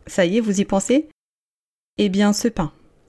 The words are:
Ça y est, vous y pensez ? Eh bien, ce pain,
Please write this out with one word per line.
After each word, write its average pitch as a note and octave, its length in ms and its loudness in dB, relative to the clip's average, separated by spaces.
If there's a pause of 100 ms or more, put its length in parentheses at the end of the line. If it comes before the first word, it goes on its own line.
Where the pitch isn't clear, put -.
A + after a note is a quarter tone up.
Ça - 180 0
y F3+ 120 0
est, - 20 2
vous G#3 220 0
y F#3+ 40 2
pensez ? A#3+ 440 0 (880)
Eh G#3 120 2
bien, G3+ 220 2
ce G#3 160 -2
pain, F#3+ 240 -4 (380)